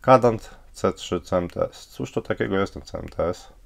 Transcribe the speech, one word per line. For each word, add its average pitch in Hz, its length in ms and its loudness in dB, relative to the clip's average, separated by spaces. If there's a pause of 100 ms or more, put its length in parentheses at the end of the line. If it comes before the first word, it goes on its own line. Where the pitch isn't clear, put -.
Kadant 120 480 6 (240)
C 98 200 0
trzy - 280 -4
C - 160 -2
M 87 120 -2
T 87 200 -2
S. - 180 -20
Cóż - 240 -10
to - 100 -4
takiego 107 360 -2
jest 98 160 -2
ten - 80 -12
C - 160 -14
M 82 120 -10
T 80 200 -2
S? - 180 -10 (180)